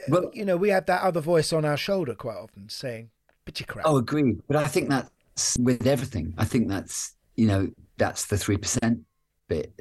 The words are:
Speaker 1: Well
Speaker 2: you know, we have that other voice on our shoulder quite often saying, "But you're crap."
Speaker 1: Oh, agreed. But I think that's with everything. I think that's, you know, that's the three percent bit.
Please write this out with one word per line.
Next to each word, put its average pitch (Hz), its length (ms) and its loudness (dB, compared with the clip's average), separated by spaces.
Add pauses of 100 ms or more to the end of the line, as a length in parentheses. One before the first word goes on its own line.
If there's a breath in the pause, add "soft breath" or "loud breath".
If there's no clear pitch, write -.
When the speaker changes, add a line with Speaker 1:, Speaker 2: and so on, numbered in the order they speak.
Speaker 1:
Well 175 240 2
Speaker 2:
you 220 100 -8
know, 185 140 2
we 202 120 2
have 190 180 2
that 180 160 2
other 175 180 2
voice 160 320 2
on 156 120 2
our 147 120 0
shoulder 165 380 -2
quite 110 220 -10
often 98 300 -16
saying, 113 440 -10 (340)
"But - 140 -12
you're - 80 -10
crap." - 200 -6
Speaker 1:
Oh, 147 100 6
agreed. 123 500 2
But 143 100 2
I 151 80 2
think 143 240 0
that's - 680 -4
with 123 260 2
everything. 113 520 0
I 107 80 0
think 113 220 0
that's, - 480 -6 (200)
you 113 100 2
know, 98 240 2 (280)
that's - 280 -2
the 101 140 -2
three 101 180 0
percent 117 440 0 (460)
bit. - 340 -4